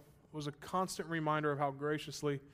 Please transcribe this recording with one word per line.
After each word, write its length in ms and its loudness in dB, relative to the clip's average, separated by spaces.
was 140 -4
a 40 -2
constant 560 -2
reminder 440 2
of 80 0
how 120 4
graciously 680 -2